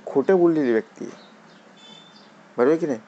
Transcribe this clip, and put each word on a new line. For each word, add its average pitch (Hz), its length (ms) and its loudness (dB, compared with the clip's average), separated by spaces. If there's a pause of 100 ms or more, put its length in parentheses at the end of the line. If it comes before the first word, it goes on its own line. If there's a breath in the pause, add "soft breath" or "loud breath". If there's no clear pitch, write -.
खोटं 139 320 0
बोललेली 160 340 2
व्यक्ती - 340 -4
आहे. - 80 -18 (1400)
बरोबर 135 180 2
की 170 100 -4
नाही? 127 220 -6